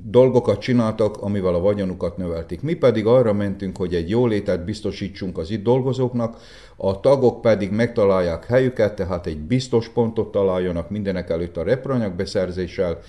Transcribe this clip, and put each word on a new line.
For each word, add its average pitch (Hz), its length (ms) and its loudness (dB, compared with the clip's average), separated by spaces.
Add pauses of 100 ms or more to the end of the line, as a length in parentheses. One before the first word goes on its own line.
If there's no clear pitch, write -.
dolgokat 117 540 4
csináltak, 110 640 0
amivel 101 320 0
a 87 60 2
vagyonukat 92 560 -2
növelték. 85 460 -6
Mi 160 120 -2
pedig 113 320 2
arra 117 260 6
mentünk, 98 440 -4
hogy 90 180 -2
egy 85 140 -2
jólétet 104 560 0
biztosítsunk 95 760 -6
az 82 120 -8
itt 107 120 -4
dolgozóknak, 120 760 0 (400)
a 95 240 -2
tagok 131 400 4
pedig 104 300 2
megtalálják 98 760 2
helyüket, 120 480 2
tehát 90 320 -4
egy 80 120 -6
biztos 113 500 0
pontot 110 420 -2
találjanak 92 600 0
mindenek 95 400 -4
előtt 87 260 -2
a 85 60 -4
repranyagbeszerzéssel, 92 1400 -2 (100)